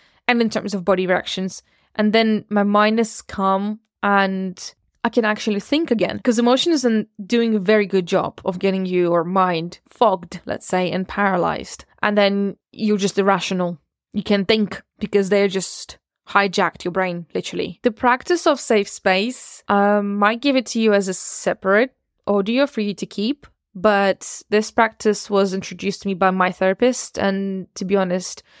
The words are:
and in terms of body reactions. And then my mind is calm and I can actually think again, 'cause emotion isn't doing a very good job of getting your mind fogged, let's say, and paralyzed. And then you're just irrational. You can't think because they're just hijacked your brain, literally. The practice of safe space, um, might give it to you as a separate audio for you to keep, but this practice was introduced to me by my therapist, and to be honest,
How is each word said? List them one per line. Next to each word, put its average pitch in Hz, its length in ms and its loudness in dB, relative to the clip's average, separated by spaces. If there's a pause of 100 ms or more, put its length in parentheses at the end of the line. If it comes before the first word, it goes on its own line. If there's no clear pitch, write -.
(300)
and 233 100 2
in 226 80 2
terms 202 260 -4
of 185 100 -4
body 185 240 2
reactions. 185 540 -4 (340)
And 208 160 2
then 220 360 2
my 208 140 0
mind 208 380 2
is 220 200 -4
calm 196 600 -2 (220)
and 190 720 -2 (280)
I 226 60 0
can 220 160 2
actually 214 360 0
think 311 300 0
again, 202 300 0
'cause 226 180 2
emotion 254 340 4
isn't 226 360 2 (180)
doing 233 280 2
a 214 40 2
very 208 280 4
good 185 200 0
job - 380 -2
of 185 160 -4
getting 190 260 0
your 175 380 2
mind 180 640 -2
fogged, 185 580 0
let's - 200 -6
say, 185 240 0
and 185 180 -4
paralyzed. 185 760 -2 (160)
And 208 160 0
then 202 400 2 (140)
you're 214 260 0
just 190 220 -2
irrational. 180 600 0 (340)
You 202 100 -4
can't 196 240 0
think 220 360 0 (160)
because 202 300 0
they're 202 200 2
just - 500 -8 (300)
hijacked 196 560 0
your 180 80 -4
brain, 175 420 -4
literally. 175 480 -6
The 240 80 4
practice 254 560 0
of 285 140 2
safe 208 280 0
space, - 800 -4
um, 202 500 2
might 214 240 2
give 277 140 2
it 262 120 2
to 226 140 -4
you 214 140 4
as 196 140 2
a 185 60 -4
separate - 800 -2 (340)
audio 214 400 0
for 226 160 -4
you 202 120 -2
to 180 120 -8
keep, 220 400 -6 (280)
but 196 760 0
this 214 220 0
practice 220 580 0
was 196 260 2
introduced 190 480 -6
to 202 60 -6
me 196 60 -2
by 185 160 2
my 185 220 0
therapist, 190 640 0
and 196 560 -2
to 202 100 -6
be 190 120 0
honest, 185 480 -2 (160)